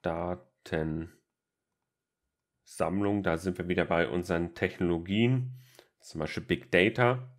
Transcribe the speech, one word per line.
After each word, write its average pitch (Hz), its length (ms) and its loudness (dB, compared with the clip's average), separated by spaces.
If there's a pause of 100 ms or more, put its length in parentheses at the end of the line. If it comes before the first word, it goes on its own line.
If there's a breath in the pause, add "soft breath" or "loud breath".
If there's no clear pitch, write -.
Datensammlung, 82 1080 -4 (2000)
da 85 160 0
sind 90 220 -4
wir 87 80 -6
wieder 87 180 0
bei 85 220 2
unseren 85 480 -2
Technologien. 98 1040 0 (400 loud breath)
Zum - 200 -14
Beispiel 78 240 -4
Big - 280 -2
Data 120 680 4